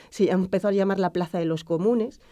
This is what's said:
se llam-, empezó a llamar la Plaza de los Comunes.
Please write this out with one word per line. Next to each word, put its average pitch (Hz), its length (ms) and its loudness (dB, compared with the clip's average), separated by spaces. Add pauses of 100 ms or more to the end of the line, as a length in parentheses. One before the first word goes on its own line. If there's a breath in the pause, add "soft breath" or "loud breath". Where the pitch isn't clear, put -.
(100)
se 202 140 0
llam-, 185 200 2
empezó 190 240 0
a 196 40 2
llamar 196 260 0
la 180 140 0
Plaza 180 260 -4
de 170 60 -2
los 160 180 -4
Comunes. 214 580 -2 (120)